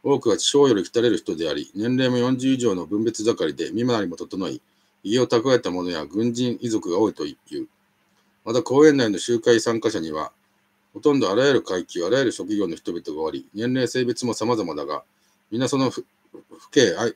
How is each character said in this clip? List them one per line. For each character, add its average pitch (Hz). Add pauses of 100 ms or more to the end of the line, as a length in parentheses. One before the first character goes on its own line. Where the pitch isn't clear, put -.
多 135
く 117
は 95
地 -
方 143
よ 123
り 92
来 -
た 117
れ 120
る 95
人 90
で 80
あ 71
り、 71
年 113
齢 127
も 123
四 123
十 131
以 127
上 113
の 85
分 104
別 113
盛 107
り 73
で、 78
身 120
回 117
り 90
も 85
整 92
い、 65 (420)
家 110
を 123
蓄 123
え 127
た 92
者 90
や 78
軍 107
人 120
遺 120
族 101
が 90
多 107
い -
と 78
い 71 (200)
う。 107 (760)
ま 117
た、 139
公 143
園 147
内 117
の 98
集 117
会 117
参 113
加 113
者 104
に 80
は、 76 (640)
ほ 101
と 147
ん 139
ど 98
あ 101
ら 131
ゆ 139
る 104
階 90
級、 87
あ 80
ら 131
ゆ 135
る 104
職 98
業 101
の -
人 -
々 85 (180)
が -
お 78
り、 -
年 120
齢、 127
性 127
別 120
も 110
様 117
々 85
だ 71
が、 73 (460)
皆 123
そ 139
の 131
ふ-、 - (640)
父 -
兄、 117
愛-、 113